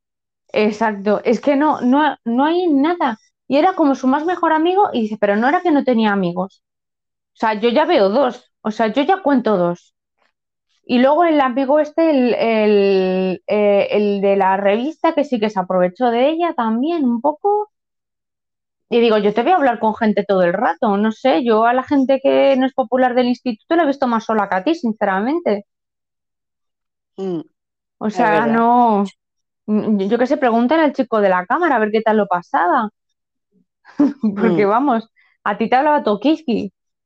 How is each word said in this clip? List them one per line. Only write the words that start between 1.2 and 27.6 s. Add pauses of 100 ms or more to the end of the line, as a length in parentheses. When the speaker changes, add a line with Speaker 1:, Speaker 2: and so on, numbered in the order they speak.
Speaker 1:
es
que
no,
no, (100)
no
hay
nada. (300)
Y
era
como
su
más
mejor
amigo
y
dice,
"Pero
no
era
que
no
tenía
amigos. (720)
O
sea,
yo
ya
veo
dos, (100)
o
sea,
yo
ya
cuento
dos". (880)
Y
luego
el
amigo
este,
el,
el,
eh,
el
de
la
revista,
que
sí
que
se
aprovechó
de
ella
también
un
poco. (1160)
Y
digo,
"Yo
te
voy
a
hablar
con
gente
todo
el
rato,
no
sé,
yo
a
la
gente
que
no
es
popular
del
instituto
la
he
visto
más
sola
que
a
ti,
sinceramente". (1500)
Speaker 2:
Mm, (580)